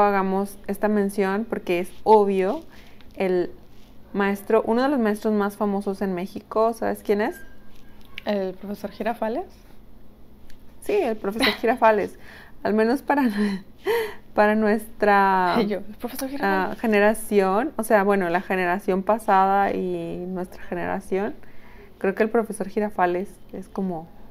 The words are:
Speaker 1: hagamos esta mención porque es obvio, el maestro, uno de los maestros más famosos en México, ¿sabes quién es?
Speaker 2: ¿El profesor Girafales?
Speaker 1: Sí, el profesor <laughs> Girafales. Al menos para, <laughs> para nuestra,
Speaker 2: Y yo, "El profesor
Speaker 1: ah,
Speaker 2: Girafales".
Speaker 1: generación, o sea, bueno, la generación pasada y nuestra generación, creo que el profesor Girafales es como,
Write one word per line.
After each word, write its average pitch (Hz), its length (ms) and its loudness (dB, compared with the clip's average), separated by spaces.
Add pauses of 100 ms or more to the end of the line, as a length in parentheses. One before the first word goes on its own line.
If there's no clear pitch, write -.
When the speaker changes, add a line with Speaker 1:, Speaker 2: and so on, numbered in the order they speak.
Speaker 1:
hagamos 196 640 2
esta 202 200 -2
mención 202 640 0
porque - 300 -2
es 185 100 -4 (140)
obvio, 202 580 4 (540)
el 185 340 2 (640)
maestro, 202 540 2
uno 233 160 2
de 269 60 4
los 285 100 2
maestros 214 340 0
más 208 240 0
famosos 202 460 -2
en 190 100 -2
México, 214 600 -2
¿sabes 208 300 -4
quién 208 180 2
es? 302 140 -2 (920)
Speaker 2:
¿El 190 280 -2
profesor 196 380 -10
Girafales? 226 540 -4 (1400)
Speaker 1:
Sí, - 120 -2
el 285 240 2
profesor 220 360 0
<laughs> - 60 -8
Girafales. 220 600 2 (420)
Al 196 140 0
menos 226 260 2
para, 277 220 2 (580)
<laughs> 440 540 -4
para 214 180 6
nuestra, 202 1040 4
Speaker 2:
Y 202 60 2
yo, 202 140 -2
"El 202 160 -10
profesor 262 320 -8
Speaker 1:
ah, - 20 -8
Speaker 2:
Girafales". 196 500 0
Speaker 1:
generación, 208 1000 4
o 240 60 -4
sea, 208 200 4
bueno, 196 260 2
la 175 120 2
generación 185 600 0
pasada 196 720 4
y 180 540 -4
nuestra 185 340 -8
generación, 185 720 -4 (640)
creo 190 160 0
que - 80 -2
el 214 80 2
profesor 214 400 -2
Girafales 190 580 0 (260)
es 190 160 -12
como, 175 380 -4 (240)